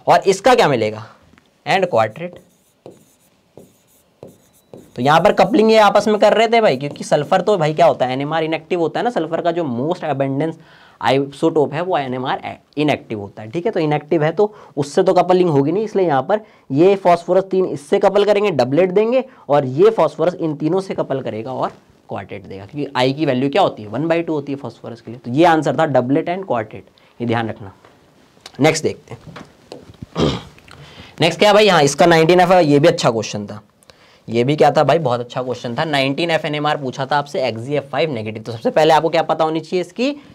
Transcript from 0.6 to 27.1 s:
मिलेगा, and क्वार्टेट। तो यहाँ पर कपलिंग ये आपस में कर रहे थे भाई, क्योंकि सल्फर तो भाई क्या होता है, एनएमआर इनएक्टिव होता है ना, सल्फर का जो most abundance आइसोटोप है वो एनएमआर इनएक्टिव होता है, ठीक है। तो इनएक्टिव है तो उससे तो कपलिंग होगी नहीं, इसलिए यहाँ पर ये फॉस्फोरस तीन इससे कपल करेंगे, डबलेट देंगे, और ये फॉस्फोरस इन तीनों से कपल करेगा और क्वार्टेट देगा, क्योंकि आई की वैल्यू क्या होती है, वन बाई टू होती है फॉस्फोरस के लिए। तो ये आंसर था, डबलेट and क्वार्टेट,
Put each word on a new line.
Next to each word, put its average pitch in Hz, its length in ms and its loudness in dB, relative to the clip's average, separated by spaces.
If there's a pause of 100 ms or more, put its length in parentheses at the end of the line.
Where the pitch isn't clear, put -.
मिलेगा, 110 380 -2 (600)
and 180 200 0
क्वार्टेट। 113 520 -4 (2500)
तो 127 60 -6
यहाँ 147 180 2
पर 202 140 4
कपलिंग 208 360 2
ये 220 80 4
आपस 202 300 4
में 214 120 2
कर 208 120 4
रहे 220 160 2
थे 233 120 2
भाई, 156 160 2
क्योंकि 143 280 -10
सल्फर 151 360 0
तो 208 180 0
भाई 156 160 -2
क्या 170 120 4
होता 135 200 2
है, 127 60 -6
एनएमआर 151 320 -4
इनएक्टिव 160 360 -4
होता 156 200 -2
है 185 40 -4
ना, 240 60 -2
सल्फर 165 300 -4
का 170 120 -2
जो 170 120 -4
most 143 420 -4
abundance 139 520 -4 (420)
आइसोटोप 139 760 0
है 151 80 -4
वो 180 160 -4
एनएमआर 131 420 -6 (360)
इनएक्टिव 135 440 -2
होता 101 220 -14
है, 110 80 -16
ठीक 170 160 -8
है। - 60 -2
तो 190 80 -2
इनएक्टिव 151 440 0
है 156 80 0
तो 208 200 0 (240)
उससे 139 260 0
तो 185 120 2
कपलिंग 180 360 4
होगी 139 220 2
नहीं, 208 120 -2
इसलिए 208 220 -2
यहाँ 139 160 0
पर 208 180 -2 (320)
ये 170 240 4
फॉस्फोरस 180 480 2
तीन 190 220 -2
इससे - 320 -4
कपल 196 260 4
करेंगे, 202 280 2
डबलेट 143 380 2
देंगे, 226 340 2 (240)
और 139 180 2
ये 156 240 4
फॉस्फोरस 165 460 0
इन 156 200 -4
तीनों 156 240 -2
से 190 140 -8
कपल 143 280 -4
करेगा 113 300 -8
और 139 200 -6 (360)
क्वार्टेट 101 380 -12
देगा, 95 200 -16
क्योंकि 143 300 -8
आई 131 160 2
की 151 140 -4
वैल्यू 135 240 0
क्या 196 120 0
होती 135 200 -2
है, 104 60 -14
वन 127 200 -4
बाई 165 140 0
टू 165 100 -6
होती 143 200 -6
है 135 60 -8
फॉस्फोरस 117 420 -16
के - 100 -18
लिए। 120 100 -16
तो 120 100 -12
ये 143 160 2
आंसर 156 320 2
था, 160 100 0
डबलेट 135 400 0
and 185 180 -8
क्वार्टेट, 113 380 -6 (360)